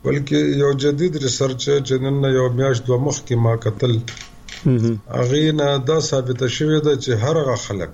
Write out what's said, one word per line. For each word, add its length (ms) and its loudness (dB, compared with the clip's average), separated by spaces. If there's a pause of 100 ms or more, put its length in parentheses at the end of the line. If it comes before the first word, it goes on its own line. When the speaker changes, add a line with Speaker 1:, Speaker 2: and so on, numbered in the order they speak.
Speaker 1:
بلکې 300 -2
یو 380 2
جدید 440 0
ریسرچ 540 -2
چې 220 0
نن 300 0
نه 60 2
یو 220 2
میاشت 380 0
دوه 100 2
مخکې 380 -2
ما 200 2
کتل، 440 -2 (640)
Speaker 2:
مهم. 340 2 (100)
Speaker 1:
هغې 420 2
نه 260 2
دا 220 0
ثابته 480 -2
شوې 380 2
ده 100 4
چې 140 -6
هر 280 0
هغه 180 0
خلک 380 -6